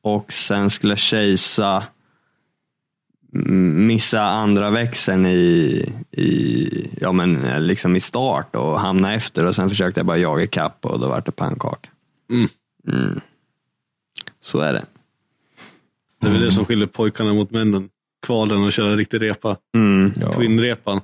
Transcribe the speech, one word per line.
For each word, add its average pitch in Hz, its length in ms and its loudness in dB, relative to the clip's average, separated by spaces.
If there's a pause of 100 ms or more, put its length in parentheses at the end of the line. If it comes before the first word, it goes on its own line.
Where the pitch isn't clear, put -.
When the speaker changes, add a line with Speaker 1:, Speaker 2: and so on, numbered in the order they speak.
Speaker 1:
och 104 300 -2
sen 101 380 0
skulle 104 220 0
jag 101 60 -2
chasea, 101 840 2 (1500)
m-, 90 520 2
missa 113 360 2
andra 104 480 2
växeln 107 560 0
i, 87 680 2 (180)
i, - 920 -2
ja, 92 120 -2
men, 87 320 0
eh, 64 160 -2
liksom 87 360 0
i 92 40 2
start 117 560 -4
och 71 240 -2
hamna 95 340 0
efter, 110 320 -2
och 90 80 0
sen 95 140 0
försökte 95 320 -2
jag 87 60 -2
bara 85 120 0
jaga 82 260 0
ikapp - 420 -4
och - 140 -6
då 62 80 -2
var 64 180 -4
det - 60 -6
pannkaka. - 580 -6 (400)
Speaker 2:
Mm. 120 180 0 (400)
Speaker 1:
Mm. 55 320 -2 (1200)
Så - 200 -6
är 76 120 0
det. 58 120 -4 (1400)
Speaker 2:
Det 110 60 0
är 104 40 2
väl 104 100 2
det 92 60 2
Speaker 1:
Mm. 92 80 2
Speaker 2:
som 104 100 2
skiljer 104 220 0
pojkarna 107 480 -2
mot 104 160 0
männen. 104 380 0 (380)
Kvalen 107 360 0
och 101 100 0
köra 104 180 0
en 104 60 0
riktig 107 260 -2
repa. 107 340 -4 (200)
Speaker 1:
Mm. 98 440 4
Speaker 3:
Ja. - 120 -2
Speaker 2:
Twin-repan. 113 720 0